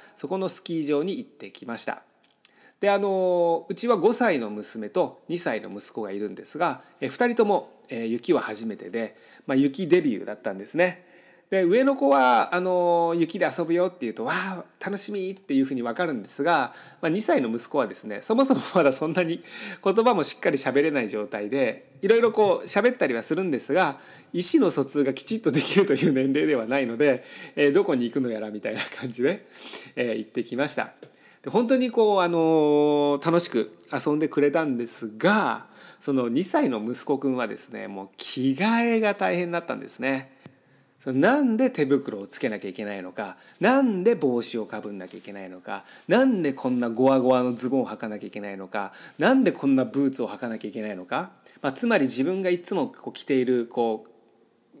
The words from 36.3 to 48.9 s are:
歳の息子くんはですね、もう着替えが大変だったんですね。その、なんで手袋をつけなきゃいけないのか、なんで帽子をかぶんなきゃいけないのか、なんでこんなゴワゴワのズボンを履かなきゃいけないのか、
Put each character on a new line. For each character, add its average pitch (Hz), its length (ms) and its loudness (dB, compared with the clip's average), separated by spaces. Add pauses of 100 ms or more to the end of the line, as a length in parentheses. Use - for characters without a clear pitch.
歳 277 260 0
の 117 100 -2
息 117 240 -8
子 143 140 -2
く 135 100 -2
ん 127 100 0
は 120 100 -2
で 107 100 -10
す - 120 -18
ね、 104 180 -12
も 98 160 -12
う 98 140 -18
着 135 420 -2
替 233 380 2
え - 20 2
が 208 160 2
大 185 200 0
変 175 140 -2
だ 170 100 -4
っ 165 60 -10
た 131 80 -6
ん - 60 -8
で - 80 -14
す - 100 -20
ね。 131 400 -4 (640)
そ 131 120 -6
の、 127 60 0
な 247 220 4
ん 240 140 2
で 247 140 4
手 151 160 -2
袋 131 340 0
を 101 80 -12
つ - 120 -14
け 127 100 -2
な 104 100 -6
き 104 60 -12
ゃ 101 40 -8
い 90 40 -10
け 107 100 -8
な 101 100 -8
い 98 80 -10
の 92 120 -12
か、 98 240 -10 (240)
な 254 200 4
ん 208 220 0
で 233 120 4
帽 127 260 0
子 117 160 -6
を 107 80 -6
か 107 160 -10
ぶ 107 100 -10
ん 101 60 -12
な 92 100 -12
き - 80 -18
ゃ - 20 -14
い - 40 -18
け 101 100 -18
な 98 120 -14
い 95 60 -14
の 92 120 -18
か、 98 240 -12 (240)
な 233 160 6
ん 220 180 2
で 139 100 0
こ 135 140 -4
ん 127 140 0
な 120 80 -2
ゴ 117 160 2
ワ 135 160 4
ゴ 127 80 2
ワ 127 120 4
の 123 120 0
ズ 120 160 -6
ボ 135 80 0
ン 131 60 2
を 110 40 -10
履 107 80 -10
か 110 140 -8
な 107 100 -10
き 98 60 -12
ゃ - 20 -10
い 98 40 -14
け 104 100 -12
な 101 100 -10
い 98 60 -12
の 95 100 -12
か、 98 240 -6 (260)